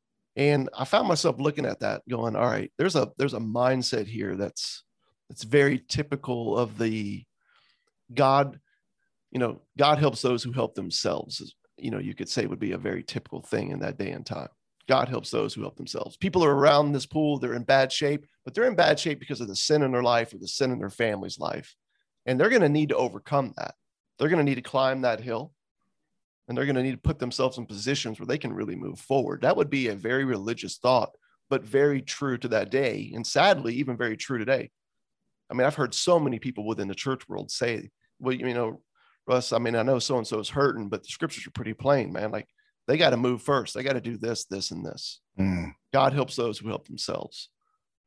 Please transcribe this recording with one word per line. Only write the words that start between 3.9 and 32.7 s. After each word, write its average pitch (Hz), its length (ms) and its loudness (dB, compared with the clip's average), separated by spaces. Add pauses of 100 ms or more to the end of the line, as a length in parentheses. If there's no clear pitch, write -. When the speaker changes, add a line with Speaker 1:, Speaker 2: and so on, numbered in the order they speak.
Speaker 1:
here 101 300 -6
that's, - 480 -6 (440)
that's - 160 -16
very 139 340 4 (100)
typical 123 720 -2
of 107 200 0
the 110 460 -2 (880)
God, 139 480 4 (720)
you 127 80 -6
know, 120 240 0 (160)
God 143 200 6
helps 139 240 2
those 123 200 2
who 123 100 -6
help 127 220 -2
themselves," - 640 -4
is, - 140 -16 (240)
you 123 120 -6
know, 107 80 -4
you 98 160 -6
could - 140 -8
say 107 180 -2
would 98 140 -6
be 101 120 -4
a 92 60 -4
very 95 240 -6
typical - 380 -10
thing - 300 -4
in 92 100 -6
that 95 180 -6
day 98 120 -6
and - 160 -12
time. - 220 -10 (400)
God 131 200 4
helps 120 220 -6
those 107 220 -2
who - 100 -10
help - 140 -10
themselves. - 400 -10
People 180 280 2
are 143 100 6
around 147 380 6
this 131 140 -2
pool, 151 320 0
they're 120 160 -2
in 120 100 -4
bad 135 260 4
shape, 147 360 -2 (180)
but - 100 -12
they're 240 140 2
in 220 80 0
bad 151 240 4
shape 147 180 -2
because 135 220 -8
of 117 80 -4
the 95 80 -8
sin 151 260 2
in 131 80 4
their 123 120 2
life 120 320 4
or 95 40 -14
the 90 80 -12
sin 131 240 0
in 123 80 -4
their 98 120 -6
family's 101 500 -4
life. - 340 -6 (520)
And 127 120 0
they're 190 120 4
gonna 214 180 6
need 147 220 2
to - 60 2
overcome 123 600 -2
that. - 180 -8 (440)
They're 147 100 2
gonna 160 160 4
need 139 120 2
to 127 60 -8
climb 131 400 0
that 113 180 2
hill, 120 320 -6 (920)
and 120 100 -6
they're 135 100 0
gonna 131 180 0
need 131 80 -2
to 127 60 -8
put 151 200 0
themselves 127 400 -2
in 117 80 -10
positions 110 540 -4
where 110 80 -10
they 139 100 0
can 120 140 -6
really 101 240 -6
move - 240 -10
forward. - 420 -2
That 139 140 4
would 151 140 2
be 131 180 0
a 101 80 -4
very 120 280 0
religious 107 540 -4
thought, 123 320 4 (400)
but 131 140 0
very 139 360 4
true 135 380 -4
to 123 100 -6
that 104 220 0